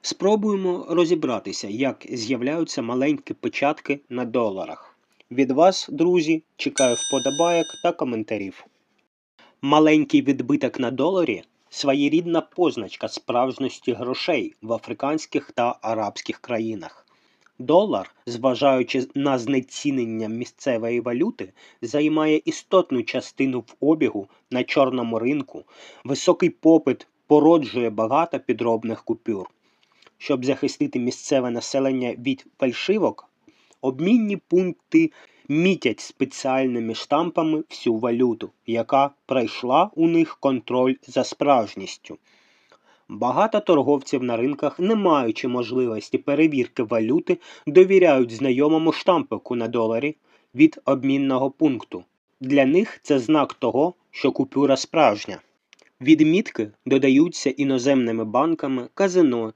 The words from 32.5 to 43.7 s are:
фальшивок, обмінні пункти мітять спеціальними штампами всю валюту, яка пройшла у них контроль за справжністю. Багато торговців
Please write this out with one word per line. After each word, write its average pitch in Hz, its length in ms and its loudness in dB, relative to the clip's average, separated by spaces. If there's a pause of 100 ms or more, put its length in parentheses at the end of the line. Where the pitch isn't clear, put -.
фальшивок, 139 720 -2 (520)
обмінні 196 560 0
пункти 165 760 0 (380)
мітять 151 500 0
спеціальними 131 960 -4
штампами 160 720 -2
всю - 260 -4
валюту, 117 540 -2 (180)
яка 139 440 0 (140)
пройшла 131 720 0
у 165 120 2
них 165 320 0
контроль 127 560 0 (120)
за 127 160 -2
справжністю. 107 960 -2 (920)
Багато 131 500 0
торговців 139 640 0